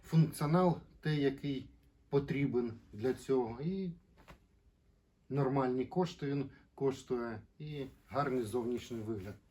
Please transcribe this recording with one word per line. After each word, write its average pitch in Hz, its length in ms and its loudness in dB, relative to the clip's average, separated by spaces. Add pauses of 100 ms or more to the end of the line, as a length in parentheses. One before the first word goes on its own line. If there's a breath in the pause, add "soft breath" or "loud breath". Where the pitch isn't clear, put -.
функціонал 165 720 4 (220)
той, 151 160 0
який 139 540 0 (380)
потрібен 131 640 2 (200)
для 117 220 0
цього. 123 460 0
І 185 320 -2 (1400)
нормальні 131 560 2
кошти 170 420 -2
він 139 240 -2 (240 loud breath)
коштує, 123 680 -2 (180)
і 147 280 -8 (220)
гарний 127 340 0
зовнішній 117 580 -4
вигляд. 104 340 -6 (160)